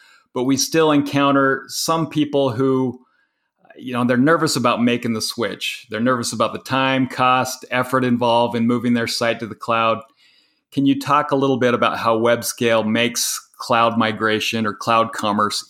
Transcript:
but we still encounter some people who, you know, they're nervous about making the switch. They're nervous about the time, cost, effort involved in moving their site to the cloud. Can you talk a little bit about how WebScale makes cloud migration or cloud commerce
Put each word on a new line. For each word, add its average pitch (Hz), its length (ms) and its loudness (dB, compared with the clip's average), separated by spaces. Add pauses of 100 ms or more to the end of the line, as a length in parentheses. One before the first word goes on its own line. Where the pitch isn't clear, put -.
(340)
but 127 100 -2
we 135 140 0
still 160 340 2
encounter 139 760 2
some 165 420 -4
people 143 400 0
who, 131 500 -2 (720)
you 123 200 -12
know, 120 100 0
they're 120 140 2
nervous 156 360 2
about 120 280 0
making 120 320 0
the 107 80 -6
switch. - 640 -6
They're 107 100 -8
nervous 120 360 -2
about 110 180 -2
the 104 60 -10
time, 131 500 0
cost, 127 640 0
effort 127 340 0
involved 120 500 2
in 113 120 0
moving 120 260 0
their 117 140 0
site 117 340 -2
to 117 60 -8
the 101 80 -12
cloud. 113 480 0 (720)
Can 139 120 0
you 139 160 2
talk 143 300 0
a 143 60 2
little 135 220 2
bit 123 140 2
about 110 240 0
how 113 220 0
WebScale 113 680 0
makes 117 540 -2 (160)
cloud 117 400 0
migration 110 720 0
or 101 80 -4
cloud 113 400 0
commerce 104 560 -2